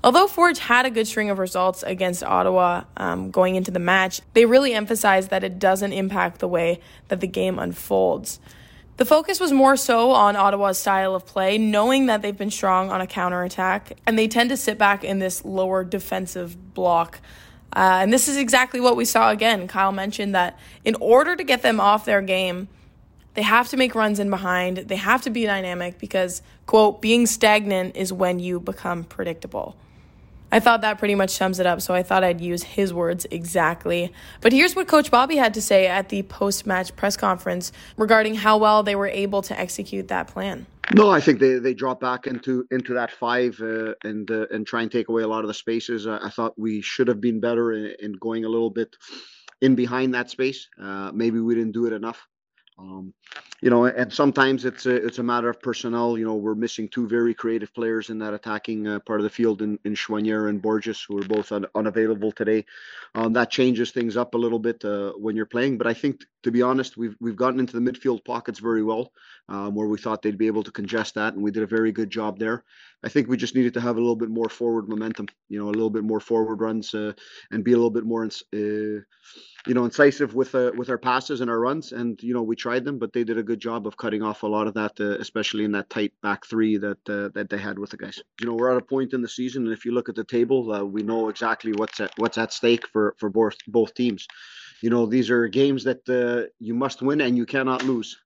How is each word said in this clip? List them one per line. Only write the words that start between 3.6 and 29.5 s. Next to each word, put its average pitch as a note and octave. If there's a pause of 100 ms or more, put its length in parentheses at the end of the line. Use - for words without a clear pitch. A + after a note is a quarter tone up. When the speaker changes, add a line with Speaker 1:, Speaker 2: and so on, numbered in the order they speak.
Speaker 1:
the F3+
match, F#3 (140)
they A#3
really B3+
emphasized G#3
that F#3+
it F#3
doesn't F#3+
impact F#3+
the F3+
way E3+ (280)
that F#3
the F#3+
game F#3
unfolds. - (580)
The B3
focus E4
was E4
more C4+
so B3
on G#3
Ottawa's G3
style F#3+
of F3+
play, G3
knowing A3
that A3
they've G3+
been G#3
strong F#3+
on F#3+
a F#3
counterattack, F#3 (120)
and A3
they A3
tend A#3
to C#4
sit G#3+
back G3+
in G3
this F#3
lower F#3+
defensive F3+
block. E3+ (540)
Uh, F#3
and G3+
this C4
is C#4
exactly B3+
what B3
we A#3
saw A3+
again. G#3+
Kyle G3
mentioned G3+
that F3+ (260)
in A3
order D4
to E4
get C4
them A3+
off G#3
their G3+
game, F#3 (680)
they G#3+
have A3+
to C4+
make B3+
runs G#3+
in G3+
behind, F#3
they F#3+
have G#3
to C4
be A3
dynamic, F3+
because, F#3 (240)
quote, G#3+
"being A#3
stagnant G#3
is F#3
when F3+
you F3
become F3
predictable." - (760)